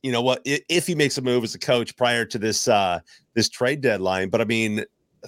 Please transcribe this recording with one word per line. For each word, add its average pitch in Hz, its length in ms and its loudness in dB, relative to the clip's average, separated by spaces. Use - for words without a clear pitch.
you 131 80 -4
know, 117 100 0
what, 127 280 0
i-, 143 100 0
if 170 160 0
he 175 120 -2
makes 147 200 2
a 135 60 -4
move 123 220 2
as 110 100 -6
a 87 60 -16
coach 120 360 0
prior 120 280 2
to 117 160 -6
this, 107 260 -2
uh, 98 320 4
this 110 140 2
trade 139 340 -2
deadline. 95 480 0
But, 110 100 2
I 113 40 0
mean, 110 400 -2